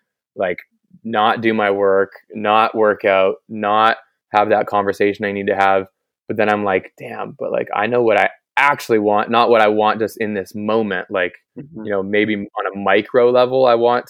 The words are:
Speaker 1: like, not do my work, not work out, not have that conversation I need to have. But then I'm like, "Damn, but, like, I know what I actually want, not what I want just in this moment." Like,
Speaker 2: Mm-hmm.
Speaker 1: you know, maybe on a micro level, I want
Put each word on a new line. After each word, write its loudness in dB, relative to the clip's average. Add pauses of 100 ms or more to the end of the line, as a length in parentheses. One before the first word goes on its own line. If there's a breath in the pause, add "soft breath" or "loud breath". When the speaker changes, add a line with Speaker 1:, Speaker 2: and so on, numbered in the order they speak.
(360)
Speaker 1:
like, -4 (420)
not 0
do 0
my 0
work, 0 (200)
not 0
work 2
out, 2 (120)
not 0 (360)
have 2
that 2
conversation -2
I -4
need -4
to 0
have. 2 (400)
But -6
then 0
I'm 0
like, -2
"Damn, -14
but, -8
like, -4
I -2
know 0
what 2
I 2 (260)
actually 2
want, 0
not 2
what 4
I 4
want 2
just -6
in -4
this -10
moment." -4
Like, -4 (240)
Speaker 2:
Mm-hmm. -16
Speaker 1:
you -10
know, -2
maybe -2
on -8
a -12
micro 2
level, 2
I 4
want 0